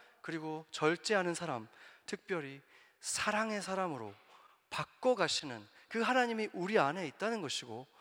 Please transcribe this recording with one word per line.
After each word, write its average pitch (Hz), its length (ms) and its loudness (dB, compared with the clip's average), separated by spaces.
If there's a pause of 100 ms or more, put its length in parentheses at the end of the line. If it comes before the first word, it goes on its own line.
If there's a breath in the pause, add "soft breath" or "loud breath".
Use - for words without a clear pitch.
(220 soft breath)
그리고 156 500 -6
절제하는 175 600 4
사람, 135 340 -4 (380 loud breath)
특별히 143 560 -6 (380 soft breath)
사랑의 214 640 0
사람으로 165 520 -2 (560 soft breath)
바꿔가시는 151 960 0 (220 soft breath)
그 226 120 0
하나님이 233 520 2
우리 190 260 0
안에 156 280 2
있다는 214 340 -4
것이고 123 460 -6 (140 soft breath)